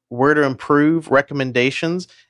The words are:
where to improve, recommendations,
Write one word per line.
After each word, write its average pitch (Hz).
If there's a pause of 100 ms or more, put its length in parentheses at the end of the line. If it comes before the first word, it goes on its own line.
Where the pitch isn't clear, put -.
where 131
to 151
improve, 147
recommendations, 135 (220)